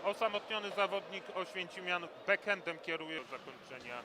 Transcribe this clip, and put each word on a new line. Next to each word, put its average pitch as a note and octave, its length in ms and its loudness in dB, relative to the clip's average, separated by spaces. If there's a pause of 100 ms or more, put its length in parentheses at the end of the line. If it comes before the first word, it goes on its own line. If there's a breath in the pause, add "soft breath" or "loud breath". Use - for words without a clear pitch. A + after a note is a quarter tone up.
Osamotniony G#3 640 2
zawodnik G3 540 2 (120)
Oświęcimian F3+ 720 0 (180)
backhandem F#3+ 520 4
kieruje D#3+ 420 -2
do - 60 -10
zakończenia B2+ 800 -8